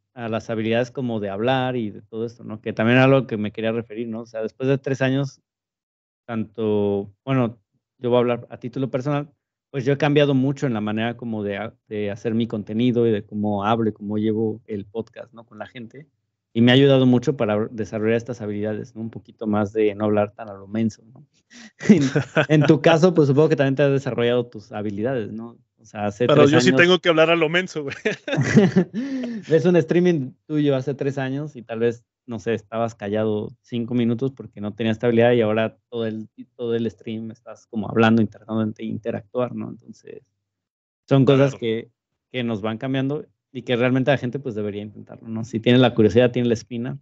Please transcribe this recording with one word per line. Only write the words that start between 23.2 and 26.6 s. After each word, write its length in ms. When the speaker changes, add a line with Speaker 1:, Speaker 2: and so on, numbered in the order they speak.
Speaker 1:
supongo 220
que 60
también 200
te 60
has 100
desarrollado 540
tus 260
habilidades, 600
¿no? 260
O 60
sea, 220
hace 200
Speaker 2:
Pero 160
Speaker 1:
tres 100
Speaker 2:
yo 80